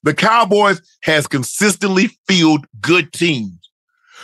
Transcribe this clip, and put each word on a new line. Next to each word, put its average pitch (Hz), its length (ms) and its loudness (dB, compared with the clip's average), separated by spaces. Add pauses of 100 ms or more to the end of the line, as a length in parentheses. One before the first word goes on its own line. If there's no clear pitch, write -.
the 151 120 0
Cowboys 208 680 2 (220)
has 151 240 0
consistently 190 840 -2 (200)
fielded 160 400 2 (120)
good 165 320 0
teams, 113 460 -4 (640)